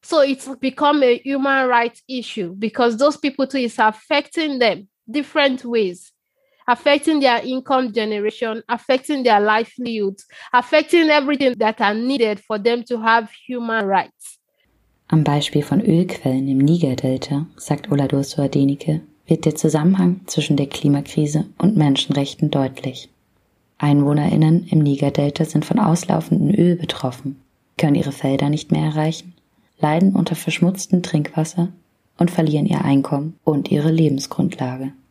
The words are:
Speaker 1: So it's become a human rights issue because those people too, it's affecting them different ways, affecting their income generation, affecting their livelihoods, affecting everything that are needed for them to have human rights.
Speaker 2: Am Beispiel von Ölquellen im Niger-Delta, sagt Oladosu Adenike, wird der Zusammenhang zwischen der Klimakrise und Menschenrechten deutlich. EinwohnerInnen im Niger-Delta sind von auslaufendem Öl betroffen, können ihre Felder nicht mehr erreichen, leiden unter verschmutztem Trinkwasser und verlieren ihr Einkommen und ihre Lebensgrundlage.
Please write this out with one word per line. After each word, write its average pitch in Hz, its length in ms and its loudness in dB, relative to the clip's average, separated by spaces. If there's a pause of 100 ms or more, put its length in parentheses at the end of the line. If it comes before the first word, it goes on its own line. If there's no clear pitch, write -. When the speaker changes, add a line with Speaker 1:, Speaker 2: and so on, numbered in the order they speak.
Speaker 1:
So 320 180 0
it's 269 360 0
become 285 460 0
a 240 160 4
human 269 500 -2
rights 240 400 0
issue 220 460 -8
because 226 420 -2
those 294 200 2
people 269 300 -2
too, 269 120 -6
it's 240 200 -4
affecting 285 800 -2
them 202 300 0 (220)
different 277 540 -2
ways, 220 480 -4 (560)
affecting 294 520 2
their 247 240 2
income 254 480 -2
generation, 220 760 -4
affecting 262 540 -2
their 220 180 4
livelihoods, 214 840 -2 (260)
affecting 311 580 2
everything 277 480 2
that 220 220 0
are 208 140 2
needed 226 460 -2
for 214 180 -6
them 233 260 0
to 240 160 -10
have 226 300 2 (160)
human 226 400 -4
rights. - 500 -4 (720)
Speaker 2:
Am 160 140 2
Beispiel 143 400 0
von - 180 0
Ölquellen 139 680 0
im 135 100 0
Niger-Delta, 139 880 0 (100)
sagt - 360 -6
Oladosu 139 500 -2
Adenike, 139 600 0 (260)
wird 160 160 2
der 151 100 2
Zusammenhang 175 720 2
zwischen 147 300 0
der 139 100 0
Klimakrise 147 800 -2 (140)
und 202 180 2
Menschenrechten 139 720 0
deutlich. 131 580 -4 (720)
EinwohnerInnen 151 880 2
im 160 120 2
Niger-Delta 143 640 0
sind 151 200 -2
von - 140 0
auslaufendem 160 800 0
Öl 175 160 4
betroffen, 139 680 -8 (380)
können 147 160 2
ihre 139 160 0
Felder 139 380 -2
nicht 151 240 -2
mehr 156 120 0
erreichen, 156 500 -4 (440)
leiden 175 380 2
unter 170 180 0
verschmutztem 175 680 0
Trinkwasser 160 640 -2 (500)
und 170 140 2
verlieren 151 340 2
ihr 147 180 0
Einkommen 139 600 0
und 147 260 0
ihre 151 220 2
Lebensgrundlage. 135 1000 -2 (180)